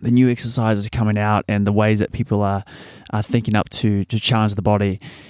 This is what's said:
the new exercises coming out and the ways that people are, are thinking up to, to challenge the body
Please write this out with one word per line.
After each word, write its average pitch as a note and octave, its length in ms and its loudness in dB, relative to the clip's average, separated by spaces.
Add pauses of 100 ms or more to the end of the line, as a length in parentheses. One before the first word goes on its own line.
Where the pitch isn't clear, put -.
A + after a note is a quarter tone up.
the A#2 80 -2
new B2+ 180 4
exercises A2+ 600 -2
coming G#2+ 260 0
out G#2 320 0
and G#2 160 0
the G#2 80 0
ways G#2+ 280 2
that - 100 -2
people G#2 320 -2
are, G2 220 -2 (480)
are G#2+ 100 -2
thinking A2 320 -2
up G#2+ 160 0
to, G2+ 360 0
to A2+ 120 -4
challenge A2 380 0
the G2 60 -6
body G2+ 380 0 (300)